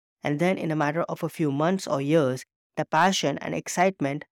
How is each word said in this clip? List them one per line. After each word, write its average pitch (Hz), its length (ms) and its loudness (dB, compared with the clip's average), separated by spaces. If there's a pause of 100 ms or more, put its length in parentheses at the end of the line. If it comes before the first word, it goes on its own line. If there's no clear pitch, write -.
(240)
and 147 160 -2
then 185 180 2
in 170 140 -4
a 156 40 -2
matter 151 280 0
of - 180 -6
a 165 80 -4
few 151 220 -2
months 165 360 0
or 139 140 -2
years, 139 440 2 (300)
the 156 100 -2
passion 165 540 2
and 156 140 -6
excitement 156 800 0